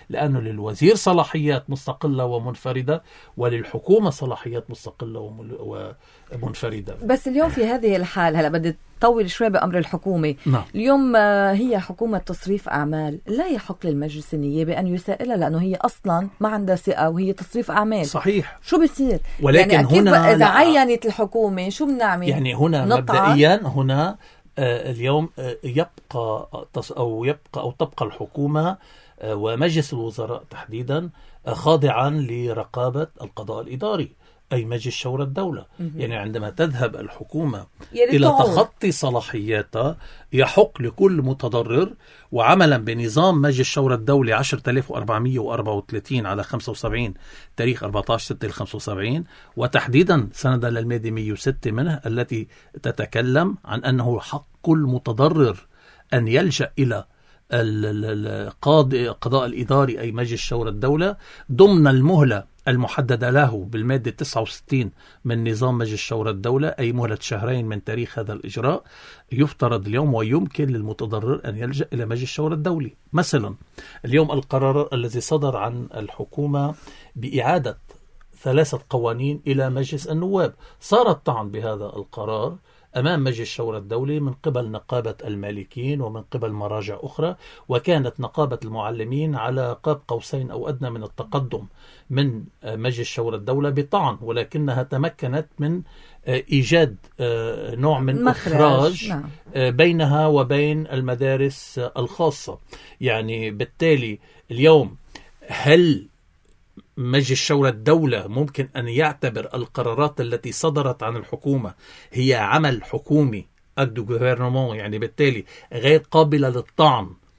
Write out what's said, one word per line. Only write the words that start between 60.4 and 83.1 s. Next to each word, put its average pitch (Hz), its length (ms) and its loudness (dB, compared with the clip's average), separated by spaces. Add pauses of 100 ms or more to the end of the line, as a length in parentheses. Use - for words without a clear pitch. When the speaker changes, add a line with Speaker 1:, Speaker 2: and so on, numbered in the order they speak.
Speaker 1:
شورى 117 280 -4
الدولة 147 460 0 (360)
ضمن 170 360 8
المهلة 135 640 4 (160)
المحددة 123 640 0
له 120 400 2
بالمادة 117 420 -2
تسعة - 300 -4
وستين 117 500 -2 (340)
من 117 260 0
نظام 123 260 0
مجلس 107 220 -2
شورى 110 300 -4
الدولة، 117 380 -2
أي 120 240 -2
مهلة 117 300 -2
شهرين 117 440 -4
من 107 180 -6
تاريخ 113 360 -6
هذا 107 140 -8
الإجراء. 117 500 -4 (480)
يفترض 120 560 0
اليوم 131 260 0
ويمكن 117 520 0
للمتضرر 113 800 -4
أن 107 120 -6
يلجأ 135 360 -4
إلى 120 120 -4
مجلس 117 240 -6
شورى 156 240 -2
الدولي. 156 400 -4 (200)
مثلا 135 420 0 (500)
اليوم 147 260 4
القرار 135 640 0
الذي 120 280 -4
صدر 143 360 0
عن 117 380 -6
الحكومة 143 800 -4 (400)
بإعادة 127 640 -2 (640)
ثلاثة 139 380 2 (100)
قوانين 127 580 -2
إلى 135 220 0
مجلس 135 380 -4
النواب، 170 460 0 (260)
صار 233 320 2
الطعن 117 400 -4
بهذا 107 340 -6
القرار 110 720 -6 (400)
أمام 143 260 0